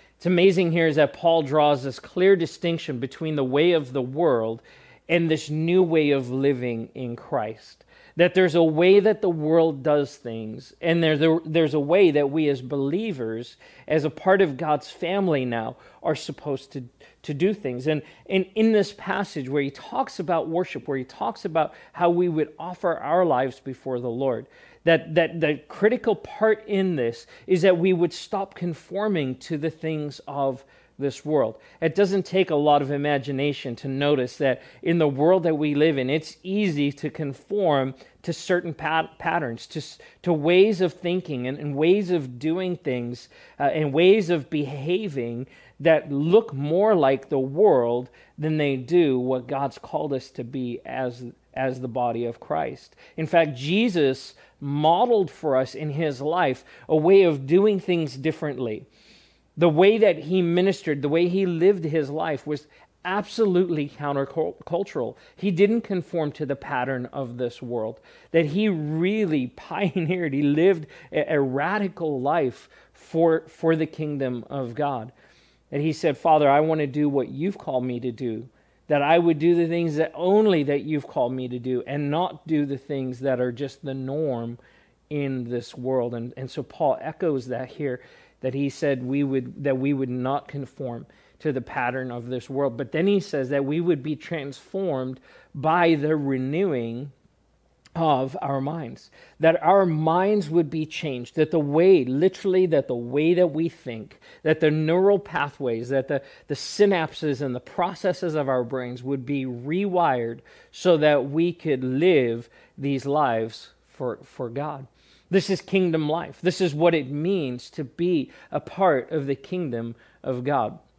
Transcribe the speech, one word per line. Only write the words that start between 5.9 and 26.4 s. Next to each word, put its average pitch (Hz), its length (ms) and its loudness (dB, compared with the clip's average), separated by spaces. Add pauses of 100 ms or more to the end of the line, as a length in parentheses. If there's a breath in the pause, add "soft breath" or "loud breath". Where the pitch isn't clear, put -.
of 135 200 -2
living 127 640 -4
in 120 220 -10
Christ. - 680 -10 (320 soft breath)
That 175 160 4
there's 180 220 4
a 170 80 6
way 170 360 6
that 208 220 2
the 190 80 0
world 160 540 2
does 147 320 0
things, 113 680 -12
and 165 220 2
there, 156 140 4
there, 160 280 4
there's 160 300 2
a 151 40 2
way 170 300 6
that 143 220 2
we 151 180 0
as 127 140 -2
believers, 139 960 -6 (300 loud breath)
as 151 180 0
a 151 40 0
part 190 320 2
of 143 160 0
God's 151 320 -2
family 170 560 -2
now, 117 320 -4 (240 loud breath)
are 156 140 0
supposed - 560 -10
to, 131 120 -10 (380 soft breath)
to 151 140 -8
do 185 180 2
things. 127 320 -6
And, 151 160 0 (260 loud breath)
and 190 280 0
in 220 160 4
this 208 260 2
passage 180 520 -6
where 143 120 0
he 139 80 -2
talks - 500 -8
about 165 300 -2
worship, 165 380 -4
where 139 100 -2
he 127 60 -4
talks - 420 -8
about 160 300 -2 (180 loud breath)
how 175 160 2
we 175 180 2
would 156 300 -2
offer 180 400 -4
our 170 260 2
lives 131 360 0
before 131 400 -8
the 123 100 -6
Lord, 127 380 -2 (360 soft breath)
that, 160 300 2
that 165 260 2
the 151 280 0
critical 220 480 2
part 214 520 -2